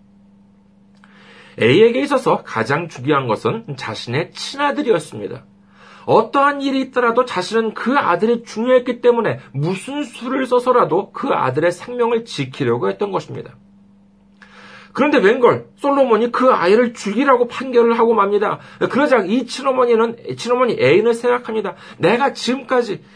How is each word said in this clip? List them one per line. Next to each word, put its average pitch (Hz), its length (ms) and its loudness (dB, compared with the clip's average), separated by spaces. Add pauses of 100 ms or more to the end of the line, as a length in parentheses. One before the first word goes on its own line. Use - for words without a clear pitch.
(1600)
A에게 220 400 4
있어서 254 420 0
가장 139 460 -4
중요한 135 380 -2
것은 131 500 -4
자신의 120 560 -6
친아들이었습니다. 220 1120 -4 (640)
어떠한 277 560 2
일이 269 200 -2
있더라도 247 440 0
자신은 214 480 -4
그 262 240 -2
아들이 226 440 0
중요했기 247 600 0
때문에 220 380 2 (120)
무슨 190 520 -4
수를 254 420 -6
써서라도 233 680 0
그 - 160 -8
아들의 151 420 0
생명을 233 540 -4
지키려고 131 640 -4
했던 196 240 -4
것입니다. - 440 -8 (1400)
그런데 285 200 4
웬걸 214 580 4
솔로몬이 240 560 2
그 254 200 2
아이를 214 400 2
죽이라고 240 540 0
판결을 233 520 0
하고 233 160 4
맙니다. 202 440 0 (320)
그러자 254 280 2
이 214 280 0
친어머니는, 240 680 0 (200)
친어머니 240 440 0
A는 196 320 4
생각합니다. 226 640 -4 (220)
"내가 240 340 0
지금까지 240 720 -4 (120)